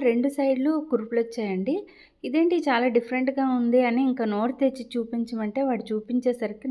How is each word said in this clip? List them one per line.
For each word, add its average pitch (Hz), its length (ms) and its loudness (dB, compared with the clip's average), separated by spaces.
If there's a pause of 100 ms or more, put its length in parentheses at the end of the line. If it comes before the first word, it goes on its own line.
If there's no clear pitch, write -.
రెండు 233 300 4
సైడ్లు 269 340 2 (200)
కురుపులు 233 320 0
వచ్చాయండి. 214 520 -2 (520)
ఇదేంటి 330 280 2 (120)
చాలా 247 280 2
డిఫరెంట్గా 254 500 0 (120)
ఉంది 240 320 4
అని 240 200 2
ఇంకా 247 240 -2
నోరు 226 280 0
తెచ్చి 262 220 0 (100)
చూపించమంటే 226 760 -4
వాడు 233 240 -2
చూపించేసరికి 233 800 -2